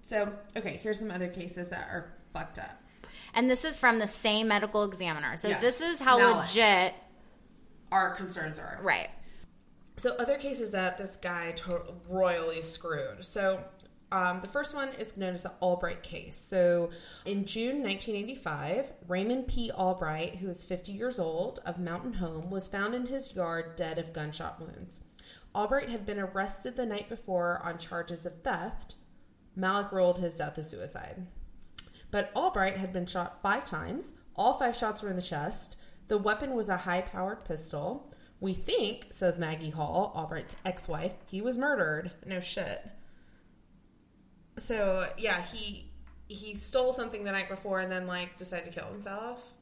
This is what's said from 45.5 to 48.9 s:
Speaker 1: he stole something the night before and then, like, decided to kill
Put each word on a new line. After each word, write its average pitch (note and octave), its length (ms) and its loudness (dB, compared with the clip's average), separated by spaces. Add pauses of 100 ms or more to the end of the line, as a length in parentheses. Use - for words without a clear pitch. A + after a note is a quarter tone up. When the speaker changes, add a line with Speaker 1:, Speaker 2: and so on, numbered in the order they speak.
Speaker 1:
he G#3 280 -10
stole B3+ 360 4
something A3 320 -4
the G3+ 80 0
night F#3+ 160 0
before F#3+ 320 0
and F#3 100 -2
then, F#3 160 -2
like, F3+ 300 -4
decided F3 360 -8
to E3 80 -8
kill - 100 -10